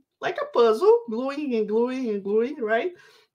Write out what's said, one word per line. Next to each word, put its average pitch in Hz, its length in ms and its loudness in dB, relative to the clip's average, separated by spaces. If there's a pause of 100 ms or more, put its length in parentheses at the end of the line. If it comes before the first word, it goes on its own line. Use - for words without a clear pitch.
(200)
like - 200 -4
a 571 120 -6
puzzle, 339 560 4
gluing 262 460 -4
and 214 120 0
gluing 240 440 -2
and 202 120 -4
gluing, 226 380 0
right? 226 320 -2 (420)